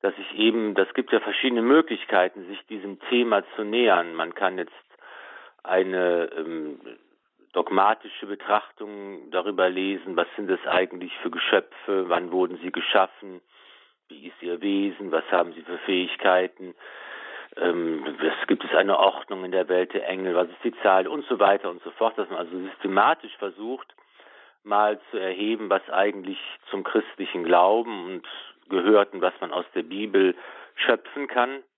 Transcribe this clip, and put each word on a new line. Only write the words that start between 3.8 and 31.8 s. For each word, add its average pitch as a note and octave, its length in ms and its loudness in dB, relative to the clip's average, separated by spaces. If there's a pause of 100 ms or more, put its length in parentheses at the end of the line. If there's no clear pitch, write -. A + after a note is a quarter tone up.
Man E2 200 -4
kann F#2 240 -2
jetzt E2+ 140 -6 (920)
eine, F2+ 760 2
ähm, D#2 440 -8 (720)
dogmatische G2+ 760 0
Betrachtung G2+ 1040 -6
darüber F#2 380 2
lesen, F#2+ 480 -4
was E2+ 100 2 (100)
sind G2+ 140 -4
es F2+ 160 0
eigentlich F2+ 520 -2
für F2 120 -6
Geschöpfe, F#2+ 760 0
wann F2 240 0
wurden F2+ 300 0
sie F2+ 100 -8
geschaffen, F#2+ 720 -2 (640)
wie D#2 200 -18
ist - 140 -20
ihr F2 200 -6
Wesen, G2 500 -2
was D#2+ 180 2
haben F2 220 2
sie E2 80 -16
für E2+ 180 -10
Fähigkeiten, F#2 960 0 (840)
ähm, E2 600 -2
es, - 280 -2
gibt - 180 0
es - 100 -4
eine F#2+ 240 4
Ordnung F#2+ 460 2
in F2+ 80 -6
der F#2 160 2
Welt F#2 240 2
der - 160 -4
Engel, F#2+ 260 -2
was F2 140 2
ist - 160 -18
die A2+ 180 -2
Zahl F#2+ 240 6
und D2+ 200 -6
so A#2 120 -2
weiter G2 300 4
und F2 140 -10
so E2+ 100 -12
fort, A2+ 240 0
dass G2+ 140 -4
man F2+ 80 -8
also F2 200 -8
systematisch F#2+ 760 0
versucht, G#2+ 580 -10 (680)
mal G#2 360 2 (100)
zu A2+ 80 -6
erheben, G#2 500 -2
was G2 220 0
eigentlich F#2+ 480 0 (320)
zum G2 140 -4
christlichen - 600 -4
Glauben F#2+ 640 2
und F#2 220 -10 (400)
gehört G2+ 440 4
und F#2+ 80 -8
was F#2 200 2
man F2 120 -8
aus F2 220 -4
der F2+ 80 -2
Bibel F#2+ 520 2 (420)
schöpfen - 500 -2
kann. C3 360 -2 (160)